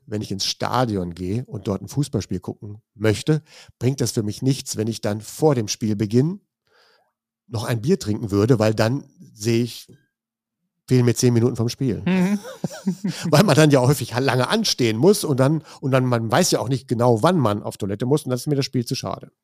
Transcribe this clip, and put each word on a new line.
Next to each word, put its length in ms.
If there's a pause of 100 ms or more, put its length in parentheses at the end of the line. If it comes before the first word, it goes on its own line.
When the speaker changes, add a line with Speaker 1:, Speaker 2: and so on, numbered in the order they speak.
Speaker 1:
wenn 160
ich 100
ins 140
Stadion 680
gehe 300
und 240
dort 140
ein 60
Fußballspiel 520
gucken 420 (120)
möchte, 480 (360)
bringt 220
das 100
für 140
mich 180
nichts, 340
wenn 120
ich 140
dann 180
vor 340
dem 140
Spielbeginn 720 (1040)
noch 160
ein 200
Bier 180
trinken 320
würde, 260
weil 160
dann 300 (280)
sehe 300
ich, 260 (1000)
fehlen 160
mir 100
zehn 200
Minuten 220
vom 120
Spiel. 380
Speaker 2:
Mhm. 320 (460)
Speaker 1:
<laughs> 460
Weil 120
man 140
dann 160
ja 80
häufig 380
lange 300
anstehen 480
muss 280
und 160
dann, 240 (160)
und 100
dann, 160
man 240
weiß 220
ja 80
auch 80
nicht 180
genau, 380
wann 120
man 280
auf 120
Toilette 300
muss 160
und 80
dann 80
ist 80
mir 80
das 100
Spiel 200
zu 100
schade. 380 (120)